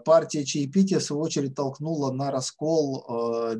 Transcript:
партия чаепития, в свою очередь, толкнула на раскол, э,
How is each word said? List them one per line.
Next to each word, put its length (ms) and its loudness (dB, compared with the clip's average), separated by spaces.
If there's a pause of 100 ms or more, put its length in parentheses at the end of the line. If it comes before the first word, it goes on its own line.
партия 400 4
чаепития, 560 2
в 40 -2
свою 180 -4
очередь, 340 -2
толкнула 560 -2
на 200 -4
раскол, 720 0 (480)
э, 80 -4